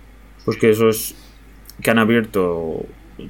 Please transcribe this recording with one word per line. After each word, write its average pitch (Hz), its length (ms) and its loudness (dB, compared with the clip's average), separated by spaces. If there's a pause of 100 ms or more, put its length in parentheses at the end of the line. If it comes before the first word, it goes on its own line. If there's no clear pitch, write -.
(460)
Pues 110 120 -2
que 117 120 2
eso 110 180 4
es, - 280 -2 (680)
que 123 100 0
han 113 80 4
abierto 95 840 0 (440)